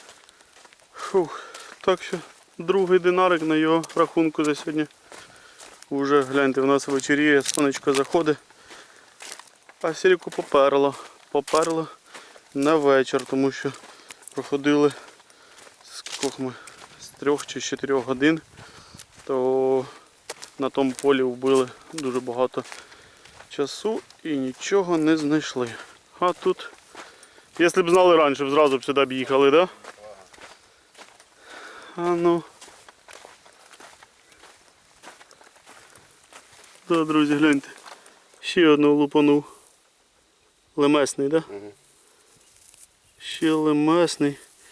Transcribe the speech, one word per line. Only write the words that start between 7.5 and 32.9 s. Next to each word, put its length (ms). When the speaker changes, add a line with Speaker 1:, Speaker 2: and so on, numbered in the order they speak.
Speaker 1:
заходить. 440
А 120
Сіріку 360
поперло, 640
поперло 580
на 220
вечір, 480
тому 280
що 200
проходили, 580
скільки 580
ми, 100
з 80
трьох 380
чи 140
з 40
чотирьох 400
годин, 360
то 640
на 120
тому 220
полі 300
вбили 460
дуже 280
багато 440
часу 420
і 140
нічого 640
не 180
знайшли. 580
А 120
тут, 380
якщо 240
б 80
знали 260
раніше, 280
б 60
зразу 280
б 60
сюди 200
б 80
їхали, 380
да? 180
А 40
ну. 420